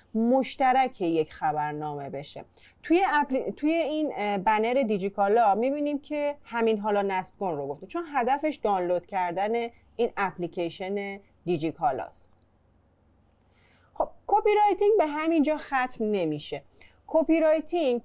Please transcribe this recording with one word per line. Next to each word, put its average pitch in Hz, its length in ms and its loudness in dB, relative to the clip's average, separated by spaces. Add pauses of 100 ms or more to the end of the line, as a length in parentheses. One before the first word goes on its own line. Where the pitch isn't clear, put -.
(160)
مشترک 254 880 2
یک 165 320 0
خبرنامه 151 760 -4
بشه. - 360 -12 (380)
توی 339 180 4 (120)
اپلی-، 269 380 0
توی 302 220 0
این، 311 420 0
اه، 202 220 -2
بنر 220 500 2
دیجیکالا 202 680 2
می‌بینیم 285 440 -2
که 294 440 -4
همین 220 360 0
حالا 202 220 0
نصب 190 380 -2
کن 190 120 -2
رو 143 160 -4
گفته، 143 200 -10
چون 339 160 -6 (100)
هدفش 277 500 0
دانلود 180 420 0
کردن 190 500 -2 (400)
این 233 220 0
اپلیکیشن 196 1000 -4 (260)
دیجیکالاست. 160 840 -4 (1600)
خب، - 160 -4 (180)
کپی 427 220 4 (160)
رایتینگ 403 320 4
به 330 80 4
همین 311 380 2
جا 302 140 0
ختم 254 540 -4
نمیشه. 151 520 -4 (440)
کپی 320 320 2
رایتینگ 311 640 2